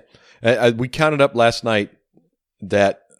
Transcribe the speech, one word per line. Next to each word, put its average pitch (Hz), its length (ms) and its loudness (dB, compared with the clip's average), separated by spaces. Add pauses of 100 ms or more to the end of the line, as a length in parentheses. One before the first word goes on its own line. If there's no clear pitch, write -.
(420)
I, 117 140 2
I, 120 160 2
we 120 160 -6
counted 151 340 -2
up 139 140 0
last 117 280 0
night 107 280 -2 (680)
that 101 440 0 (160)